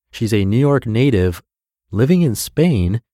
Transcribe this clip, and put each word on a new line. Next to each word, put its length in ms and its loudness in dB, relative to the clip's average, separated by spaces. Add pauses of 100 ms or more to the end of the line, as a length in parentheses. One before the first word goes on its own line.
(120)
She's 220 -6
a 100 2
New 140 0
York 280 0
native 560 0 (480)
living 320 2
in 140 0
Spain 640 -2 (140)